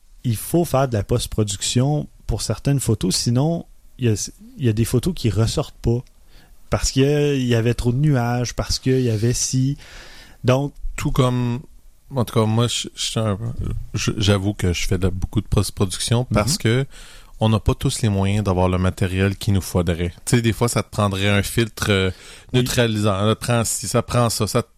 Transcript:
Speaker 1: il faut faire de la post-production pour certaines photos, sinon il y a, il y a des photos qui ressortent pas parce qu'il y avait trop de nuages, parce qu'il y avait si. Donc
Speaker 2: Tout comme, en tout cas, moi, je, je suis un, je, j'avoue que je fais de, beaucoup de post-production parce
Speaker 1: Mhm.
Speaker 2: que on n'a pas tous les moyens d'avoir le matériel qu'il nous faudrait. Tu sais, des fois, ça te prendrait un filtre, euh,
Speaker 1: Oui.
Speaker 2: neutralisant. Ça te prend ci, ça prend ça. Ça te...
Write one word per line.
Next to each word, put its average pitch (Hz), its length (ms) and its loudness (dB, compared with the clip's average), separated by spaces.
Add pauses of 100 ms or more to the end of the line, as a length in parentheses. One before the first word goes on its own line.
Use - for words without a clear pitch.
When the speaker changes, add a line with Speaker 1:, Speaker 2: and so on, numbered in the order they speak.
(240)
Speaker 1:
il 113 120 0
faut - 280 0
faire 135 240 2
de 117 80 -4
la 101 60 0
post-production 120 1040 0 (180)
pour 110 160 -2
certaines 139 380 -2
photos, 135 360 0
sinon 147 480 0 (340)
il 123 80 -2
y - 20 4
a, 104 220 -2 (280)
il 147 60 -6
y 117 40 4
a 110 40 2
des 110 120 2
photos 156 300 0
qui 113 160 0
ressortent 113 500 -2
pas 120 220 0 (680)
parce - 220 -2
qu'il 143 560 2
y 120 80 4
avait 113 200 4
trop 120 180 0
de 123 60 0
nuages, 123 560 0
parce - 240 -4
qu'il 131 220 2
y 123 100 2
avait 113 220 2
si. 131 440 0 (680)
Donc 135 280 2 (240)
Speaker 2:
Tout 151 160 -2
comme, 123 480 0 (540)
en 120 100 0
tout - 100 -12
cas, 110 120 4
moi, 113 220 2
je, - 260 -4
je - 80 -8
suis - 180 -4
un, 104 180 -2 (560)
je, - 240 -2
j'avoue 101 360 2
que 90 180 0
je - 140 -2
fais 92 120 2
de, 92 100 2
beaucoup 92 320 -2
de - 60 -6
post-production - 800 0
parce 104 300 0
Speaker 1:
Mhm. - 40 -6
Speaker 2:
que 123 280 0 (540)
on 110 100 2
n'a 110 100 2
pas 131 140 2
tous - 280 -2
les 113 60 2
moyens 98 360 0
d'avoir 92 240 2
le 92 100 2
matériel 92 580 0
qu'il - 180 0
nous 92 60 2
faudrait. 87 520 -2 (120)
Tu - 120 2
sais, 120 60 4
des 113 120 2
fois, 120 140 0
ça 110 140 -2
te - 80 -8
prendrait 101 380 0
un 101 140 4
filtre, - 480 -2
euh, 95 200 2 (420)
Speaker 1:
Oui. 127 80 4
Speaker 2:
neutralisant. 107 580 0
Ça 107 160 2
te - 100 -16
prend 117 200 0
ci, - 240 -6
ça 117 140 0
prend 120 280 0
ça. 107 160 -2
Ça 117 160 0
te... - 160 -8